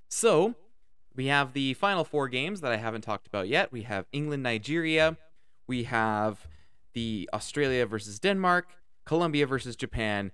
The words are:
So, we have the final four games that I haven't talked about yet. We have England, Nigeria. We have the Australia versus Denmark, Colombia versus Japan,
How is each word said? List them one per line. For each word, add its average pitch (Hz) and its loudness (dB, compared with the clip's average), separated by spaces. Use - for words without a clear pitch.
So, 208 4
we 131 -4
have 139 2
the 135 0
final 190 2
four 139 0
games 147 -4
that 135 0
I 113 2
haven't 113 -4
talked 107 -6
about 98 -2
yet. 160 2
We 120 -8
have 101 -4
England, 143 -4
Nigeria. 156 0
We 123 -2
have 110 0
the 113 -4
Australia 127 0
versus 104 -6
Denmark, 185 2
Colombia 156 4
versus 127 -4
Japan, 107 -2